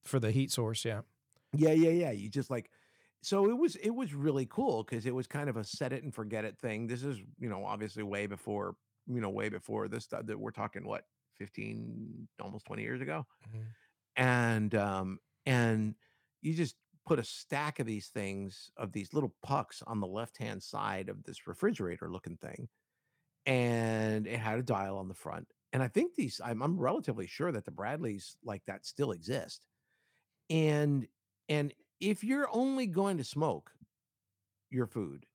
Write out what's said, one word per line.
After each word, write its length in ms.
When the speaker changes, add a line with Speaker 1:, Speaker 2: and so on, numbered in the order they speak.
Speaker 1:
for 160
the 120
heat 180
source, 340
yeah. 180
Speaker 2:
Yeah, 180
yeah, 180
yeah. 200
You 180
just, 220
like, 200
so 260
it 80
was, 200
it 140
was 240
really 320
cool 380
'cause 220
it 80
was 120
kind 220
of 80
a 80
set 280
it 120
and 100
forget 300
it 140
thing. 280
This 160
is, 160
you 100
know, 160
obviously 380
way 240
before, 500
you 140
know, 100
way 180
before 400
this 160
stuff 220
that 120
we're 120
talking, 360
what, 200
fifteen, 920
almost 260
twenty 160
years 180
ago? 260
Speaker 1:
Mm-hmm. 300
Speaker 2:
And, 580
um, 460
and 500
you 120
just 220
put 140
a 40
stack 560
of 60
these 240
things, 640
of 160
these 220
little 280
pucks 400
on 180
the 80
left-hand 540
side 480
of 140
this 220
refrigerator 640
looking 280
thing, 300
and 800
it 140
had 180
a 60
dial 340
on 100
the 60
front. 380
And 100
I 60
think 280
these, 280
I'm, 180
I'm 180
relatively 480
sure 240
that 140
the 60
Bradleys 720
like 220
that 200
still 260
exist. 540
And, 580
and 260
if 240
you're 280
only 340
going 320
to 60
smoke 480
your 160
food 480